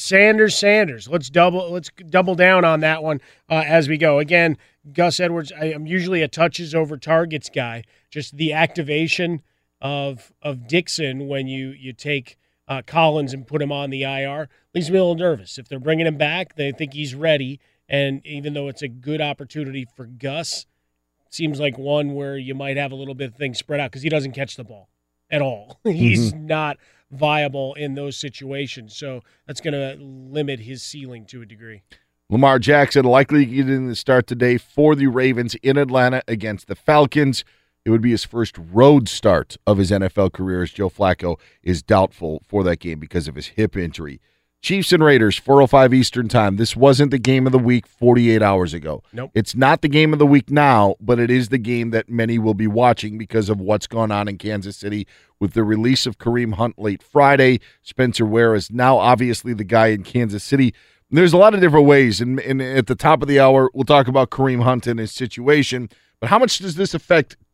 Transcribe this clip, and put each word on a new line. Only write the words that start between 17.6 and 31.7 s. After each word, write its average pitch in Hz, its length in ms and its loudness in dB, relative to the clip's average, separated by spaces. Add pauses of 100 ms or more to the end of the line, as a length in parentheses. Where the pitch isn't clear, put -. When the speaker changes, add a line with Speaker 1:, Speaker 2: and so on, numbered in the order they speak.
Speaker 1:
And 139 380 -4
even 147 280 -12
though 143 140 -8
it's 131 140 -16
a 143 60 -8
good 127 320 -8
opportunity 139 640 -10 (100)
for 123 100 -20
Gus, 135 600 -12 (640)
seems 151 300 -6
like 143 180 -4
one 143 360 -4
where 139 220 -10
you 135 180 -12
might 139 220 -8
have 143 160 -6
a 135 40 -14
little 135 180 -14
bit 131 160 -10
of 110 60 -20
things 131 220 -10
spread 147 220 -8
out 131 120 -8
'cause 131 100 -18
he 160 60 -4
doesn't 143 240 -4
catch 135 240 -12
the 131 80 -18
ball 101 240 -20 (420)
at 151 120 -2
all. 117 380 -8
<laughs> - 40 -10
He's 156 480 0
Speaker 2:
Mm-hmm. 156 140 -14
Speaker 1:
not 156 300 -4 (360)
viable 139 600 -4
in 143 200 -10
those 143 220 -12
situations. 135 800 -14
So 131 260 -14 (240)
that's 135 140 -16
gonna 139 400 -6
limit 135 600 -10
his 117 220 -16
ceiling 123 440 -16
to 123 160 -20
a 110 40 -20
degree. 110 360 -20 (460)